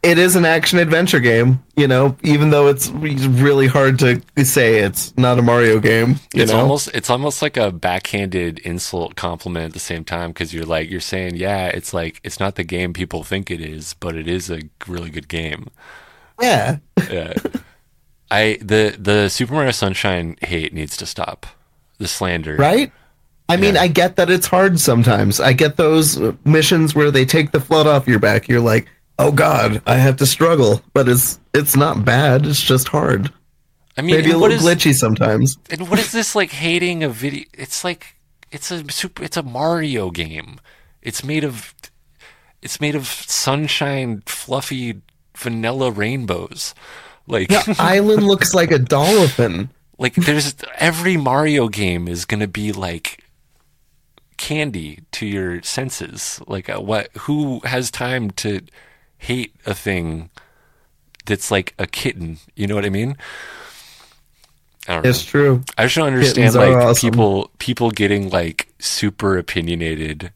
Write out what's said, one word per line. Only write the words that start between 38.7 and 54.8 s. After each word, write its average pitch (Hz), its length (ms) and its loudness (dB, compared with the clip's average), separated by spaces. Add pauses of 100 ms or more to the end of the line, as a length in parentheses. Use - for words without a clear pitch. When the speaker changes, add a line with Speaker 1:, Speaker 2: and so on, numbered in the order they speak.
Speaker 2:
a 156 200 -10
super, - 320 -10
it's - 140 -8
a 165 60 -4
Mario 135 680 -2
game. 80 480 -10 (440)
It's - 200 -10
made 151 220 -4
of, 123 300 -10 (880)
it's - 180 -12
made 147 140 -2
of 139 120 -6
sunshine, 139 1160 -4
fluffy, 127 800 -8 (340)
vanilla 120 540 -4
rainbows. 104 840 -6 (540)
Like 190 200 -2
Speaker 1:
The 202 280 2
Speaker 2:
<laughs> - 20 -10
Speaker 1:
island 202 480 4
looks 196 280 2
like 170 180 4
a 147 60 4
dolphin. 131 880 2 (300)
Speaker 2:
Like, 127 160 -2
there's, 147 420 0 (220)
every 170 400 0
Mario 139 500 2
game 90 400 -2
is 87 160 -6
gonna 104 240 -2
be, 104 240 -6
like, 90 460 -8 (1160)
candy 101 640 -6 (120)